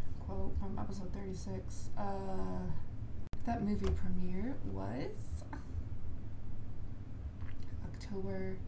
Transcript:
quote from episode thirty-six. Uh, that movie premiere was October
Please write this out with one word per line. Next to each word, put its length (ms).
quote 400
from 180
episode 340
thirty-six. 840
Uh, 720
that 160
movie 260
premiere 680
was 380
October 760